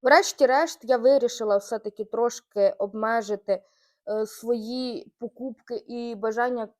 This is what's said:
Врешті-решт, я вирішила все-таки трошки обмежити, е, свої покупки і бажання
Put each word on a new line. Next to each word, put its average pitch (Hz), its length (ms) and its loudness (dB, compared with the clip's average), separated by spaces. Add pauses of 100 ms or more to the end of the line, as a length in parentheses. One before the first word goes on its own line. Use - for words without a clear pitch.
Врешті-решт, 285 800 4
я 247 140 2
вирішила 240 600 2
все-таки 208 480 -6
трошки 214 760 0
обмежити, 208 840 -2 (440)
е, 214 180 -2
свої 233 960 -6
покупки 240 560 -12
і 240 400 -10
бажання 226 520 -4 (120)